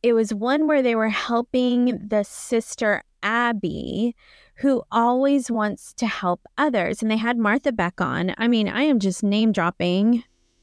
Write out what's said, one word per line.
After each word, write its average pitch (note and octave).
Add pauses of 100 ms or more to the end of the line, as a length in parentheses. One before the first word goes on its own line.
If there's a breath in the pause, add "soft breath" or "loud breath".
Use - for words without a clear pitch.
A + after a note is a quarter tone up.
it A#3+
was A3+
one B3+
where D4+
they B3
were A3
helping A#3+
the G#3
sister - (200)
Abby, A3+ (420 soft breath)
who C4+
always B3+
wants G#3+
to A#3+
help F3+ (160)
others. B3
And A3
they A3
had A#3
Martha A#3
Beck F3+
on. F3
I A3+
mean, A3+
I -
am C#4+
just F#3+
name G#3+
dropping F#3+ (380)